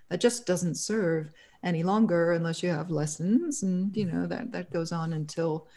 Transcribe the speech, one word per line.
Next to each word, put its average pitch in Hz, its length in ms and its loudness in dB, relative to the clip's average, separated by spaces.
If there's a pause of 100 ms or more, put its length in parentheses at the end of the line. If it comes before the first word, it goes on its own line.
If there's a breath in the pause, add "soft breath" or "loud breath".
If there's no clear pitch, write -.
that 175 120 -4
just 240 260 2
doesn't 175 300 0
serve 165 560 0 (300 soft breath)
any 170 200 0
longer 175 500 4
unless 165 300 0
you 180 80 2
have 165 200 -2
lessons. 180 720 0
And, 190 340 0
you 208 100 0
know, 170 200 -2
that, - 260 -6
that 180 200 -8
goes 165 200 -4
on 165 200 -4
until 156 540 -4 (100)